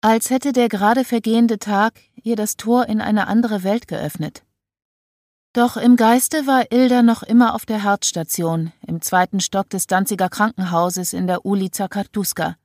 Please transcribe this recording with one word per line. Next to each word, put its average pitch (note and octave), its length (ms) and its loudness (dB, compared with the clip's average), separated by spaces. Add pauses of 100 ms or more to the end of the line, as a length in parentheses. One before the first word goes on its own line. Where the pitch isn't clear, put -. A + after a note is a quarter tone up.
Als A3+ 300 2
hätte C4 220 0
der A#3+ 160 2
gerade A3 360 0
vergehende A3+ 540 2
Tag G#3 360 -2 (280)
ihr A3+ 140 -2
das G#3+ 200 -4
Tor A#3+ 300 0
in G#3+ 140 -2
eine G#3 260 0
andere G#3+ 380 0
Welt G#3 240 -2
geöffnet. - 560 -8 (1080)
Doch A#3+ 240 0
im A#3+ 200 4
Geiste B3+ 500 2
war C4 240 2
Ilda B3 320 4
noch A#3 200 2
immer A#3 320 4
auf A3 120 -8
der G#3+ 160 -4
Herzstation, E3 880 -2 (140)
im E3 140 -6
zweiten F#3 400 0
Stock G3 300 -4
des F#3+ 160 -6
Danziger F#3+ 420 0
Krankenhauses F3+ 840 -2
in F3+ 140 -4
der F3+ 200 -2
Ulica F#3+ 420 -2
Kartuska F3+ 760 -6